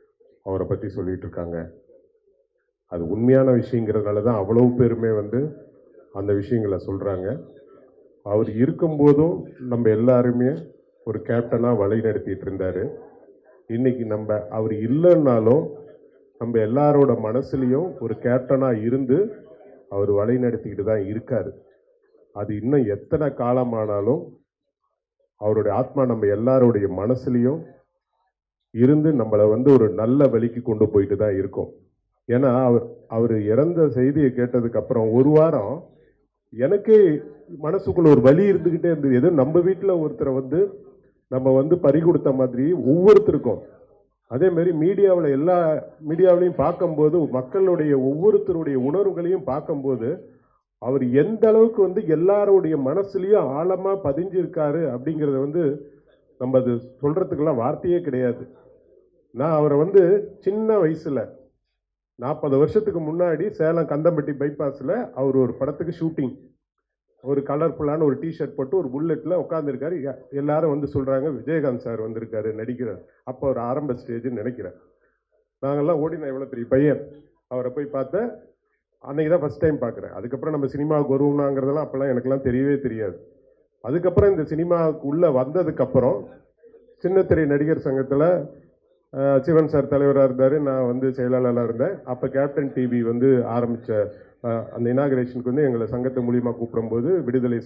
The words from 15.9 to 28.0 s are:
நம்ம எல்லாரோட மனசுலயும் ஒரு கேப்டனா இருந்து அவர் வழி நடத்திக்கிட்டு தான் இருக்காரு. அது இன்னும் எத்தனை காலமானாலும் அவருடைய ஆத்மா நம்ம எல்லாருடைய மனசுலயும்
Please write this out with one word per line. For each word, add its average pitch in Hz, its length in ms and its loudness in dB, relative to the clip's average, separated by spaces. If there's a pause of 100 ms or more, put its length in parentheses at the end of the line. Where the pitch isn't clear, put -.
நம்ம 117 200 -2
எல்லாரோட 135 640 4
மனசுலயும் 131 800 -2
ஒரு 113 140 -6
கேப்டனா 127 680 0
இருந்து 135 520 0 (540)
அவர் 101 220 -2
வழி 107 260 2
நடத்திக்கிட்டு 110 480 -4
தான் 110 140 0
இருக்காரு. 107 680 -6 (680)
அது 104 280 -8
இன்னும் 127 260 0
எத்தனை 104 400 -4
காலமானாலும் 120 1000 -2 (1120)
அவருடைய 104 420 0
ஆத்மா 131 260 -2
நம்ம 113 220 0
எல்லாருடைய 110 600 2
மனசுலயும் 123 760 -2 (1080)